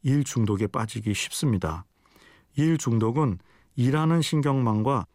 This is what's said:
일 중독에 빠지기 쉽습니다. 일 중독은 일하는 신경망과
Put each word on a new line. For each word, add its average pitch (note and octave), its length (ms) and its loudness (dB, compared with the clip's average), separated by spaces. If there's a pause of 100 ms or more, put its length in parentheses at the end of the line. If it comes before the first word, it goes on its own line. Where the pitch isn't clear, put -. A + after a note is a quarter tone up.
일 C#3 220 2
중독에 G#2+ 420 0
빠지기 G#2+ 480 -4
쉽습니다. F2+ 720 -2 (720)
일 D#3 220 2
중독은 A2+ 600 0 (380)
일하는 D#3 460 2
신경망과 C3+ 920 0